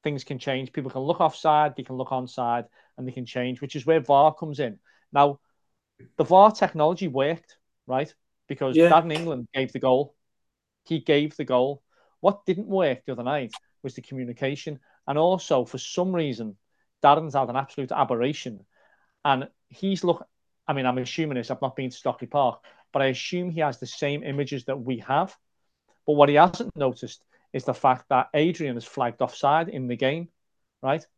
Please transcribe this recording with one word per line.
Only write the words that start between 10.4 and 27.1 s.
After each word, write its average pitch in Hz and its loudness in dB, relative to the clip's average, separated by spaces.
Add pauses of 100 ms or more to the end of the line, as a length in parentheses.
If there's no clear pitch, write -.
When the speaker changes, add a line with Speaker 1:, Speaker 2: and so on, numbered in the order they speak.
Speaker 1:
He 165 -4
gave 151 0
the 151 -8
goal. 131 0 (380)
What 196 0
didn't 185 -4
work 170 0
the 139 -10
other 120 -8
night 127 -4 (300)
was 135 -10
the - -14
communication. 135 -8 (260)
And 143 -2
also, 160 2
for 143 -12
some 185 -4
reason, 117 -4 (460)
Darren's 147 4
had 135 0
an 123 -4
absolute 139 -6
aberration. 123 -2 (600)
And 135 0 (180)
he's 190 -4
look-, 170 0 (400)
I 143 -2
mean, 135 -2
I'm 127 0
assuming 139 -4
this, 120 -6
I've 123 -6
not 131 -4
been 131 -6
to - -14
Stockley 123 -6
Park, 131 -2 (280)
but 139 -2
I 135 2
assume 180 -4
he 165 -4
has 139 -2
the 127 -10
same 143 -6
images 139 -6
that 135 -6
we 120 -6
have. 147 -2 (680)
But 151 2
what 143 8
he 147 2
hasn't 180 4
noticed 127 -6 (300)